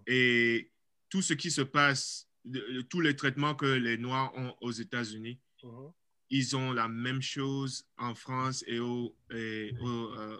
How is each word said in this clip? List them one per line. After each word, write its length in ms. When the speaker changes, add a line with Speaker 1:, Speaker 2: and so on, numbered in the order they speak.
Speaker 1:
Et 640
tout 140
ce 100
qui 160
se 120
passe, 680
le, 140
le, 100
tous 160
les 160
traitements 400
que 100
les 320
Noirs 380
ont 240
aux 120
États-Unis, 680
Speaker 2:
Mhm. 300
Speaker 1:
ils 280
ont 160
la 160
même 320
chose 640
en 180
France 520
et, 120
au, 360
et 460
au, 80
euh, 520